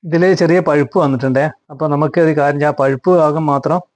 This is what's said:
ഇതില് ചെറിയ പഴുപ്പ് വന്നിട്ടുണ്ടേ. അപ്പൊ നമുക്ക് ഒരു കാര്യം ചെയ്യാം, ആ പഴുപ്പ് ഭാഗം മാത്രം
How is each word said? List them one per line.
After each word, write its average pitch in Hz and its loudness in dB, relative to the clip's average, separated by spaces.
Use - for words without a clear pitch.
ഇതില് 170 0
ചെറിയ 170 2
പഴുപ്പ് 147 0
വന്നിട്ടുണ്ടേ. 135 0
അപ്പൊ 147 -8
നമുക്ക് 147 -2
ഒരു 156 2
കാര്യം 143 0
ചെയ്യാം, 147 0
ആ - -20
പഴുപ്പ് 135 0
ഭാഗം 156 0
മാത്രം 143 -2